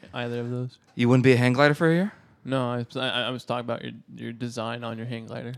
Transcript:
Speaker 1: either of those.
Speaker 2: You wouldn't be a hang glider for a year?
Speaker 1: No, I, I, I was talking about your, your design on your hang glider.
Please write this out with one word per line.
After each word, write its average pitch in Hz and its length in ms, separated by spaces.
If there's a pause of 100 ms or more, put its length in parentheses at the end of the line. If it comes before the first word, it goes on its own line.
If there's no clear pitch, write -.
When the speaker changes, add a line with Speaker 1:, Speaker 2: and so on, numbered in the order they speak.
(120)
Speaker 1:
either 120 280
of 120 100
those. 123 260 (180)
Speaker 2:
You - 140
wouldn't 123 160
be 131 80
a 120 60
hang 123 160
glider 147 200
for 165 160
a 165 40
year? 190 180 (300)
Speaker 1:
No, 127 300
I, 120 140 (120)
I, 127 100 (160)
I 117 60
was 127 140
talking 120 220
about 120 160
your, 120 100 (240)
your 117 160
design 117 500
on 113 140
your 113 100
hang 117 200
glider. 120 320